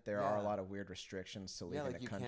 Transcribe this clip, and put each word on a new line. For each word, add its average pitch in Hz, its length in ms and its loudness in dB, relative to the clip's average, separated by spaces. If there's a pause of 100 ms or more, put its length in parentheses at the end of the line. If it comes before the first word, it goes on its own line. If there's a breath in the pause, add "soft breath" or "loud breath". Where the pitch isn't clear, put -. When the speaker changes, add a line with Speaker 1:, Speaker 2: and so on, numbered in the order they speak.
Speaker 1:
there 104 180 4
are 104 140 6
a 104 40 4
Speaker 2:
Yeah. 104 60 2
Speaker 1:
lot 104 100 4
of 95 120 -2
weird 98 200 -4
restrictions 92 680 -6
to 98 80 -4
Speaker 2:
Yeah, 85 40 -4 (120)
Speaker 1:
leaving 143 120 -2
Speaker 2:
like, - 60 -4
Speaker 1:
a 127 40 -4
Speaker 2:
you 120 40 -4
Speaker 1:
country. 110 200 -2